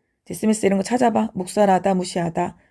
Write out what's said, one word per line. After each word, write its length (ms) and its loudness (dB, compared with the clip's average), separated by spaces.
dismiss 400 -2
이런 120 2
거 60 -2
찾아봐. 500 0
묵살하다, 600 2
무시하다 640 -4